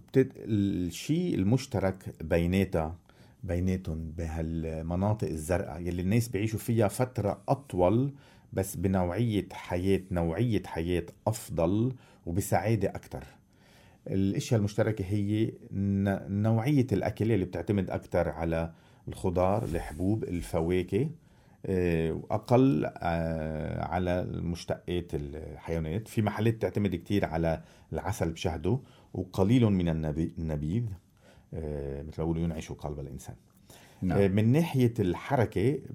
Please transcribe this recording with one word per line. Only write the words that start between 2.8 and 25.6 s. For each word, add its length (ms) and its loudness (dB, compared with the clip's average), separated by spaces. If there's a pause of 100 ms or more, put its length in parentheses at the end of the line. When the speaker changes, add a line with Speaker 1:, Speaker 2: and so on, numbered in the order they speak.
Speaker 1:
بيناتهم 680 -2
بهالمناطق 1160 -2
الزرقاء 540 -2
يلي 200 -2
الناس 260 2
بيعيشوا 320 -2
فيها 280 2
فترة 640 -2
أطول، 640 2 (400)
بس 220 -2
بنوعية 760 2
حياة، 500 0 (100)
نوعية 540 2
حياة 400 0 (220)
أفضل 680 2 (320)
وبسعادة 640 2
أكتر. 340 -12 (840)
الأشياء 520 0
المشتركة 460 0
هي 460 0 (200)
ن-، 680 0
نوعية 500 4
الأكل 400 2
اللي 140 2
بتعتمد 440 0
أكتر 400 0
على 440 -2 (340)
الخضار، 560 0
الحبوب، 600 -2
الفواكه، 840 0 (560)
آه، 460 2
وأقل، 760 2 (120)
آه، 880 -2
على 360 0
المشتقات 920 -4
الحيوانات. 920 -4